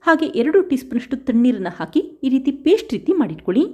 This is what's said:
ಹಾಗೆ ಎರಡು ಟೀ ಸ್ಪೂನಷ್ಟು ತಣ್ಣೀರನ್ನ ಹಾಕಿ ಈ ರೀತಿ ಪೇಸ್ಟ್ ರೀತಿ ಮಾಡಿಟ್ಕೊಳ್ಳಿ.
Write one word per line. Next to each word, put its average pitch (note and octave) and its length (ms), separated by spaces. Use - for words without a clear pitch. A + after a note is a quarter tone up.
ಹಾಗೆ D#4+ 180
ಎರಡು D#4 440
ಟೀ C4+ 60
ಸ್ಪೂನಷ್ಟು B3 420
ತಣ್ಣೀರನ್ನ A3+ 520
ಹಾಕಿ E3 200
ಈ C4+ 120
ರೀತಿ C4+ 180
ಪೇಸ್ಟ್ F#4+ 300
ರೀತಿ D#4 260
ಮಾಡಿಟ್ಕೊಳ್ಳಿ. F#3 520